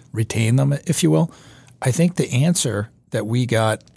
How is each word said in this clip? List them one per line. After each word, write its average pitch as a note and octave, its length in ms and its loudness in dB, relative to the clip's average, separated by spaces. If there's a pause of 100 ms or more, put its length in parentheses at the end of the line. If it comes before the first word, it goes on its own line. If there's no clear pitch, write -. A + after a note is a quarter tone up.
(140)
retain A2+ 420 0
them, C#3 180 2 (140)
if - 160 -2
you D#3 80 4
will. D#3+ 200 2 (480)
I C3 120 0
think F3 240 0
the B2+ 280 0
answer A#2 460 0 (220)
that A2 160 -4
we A#2+ 180 0
got A2 380 0 (140)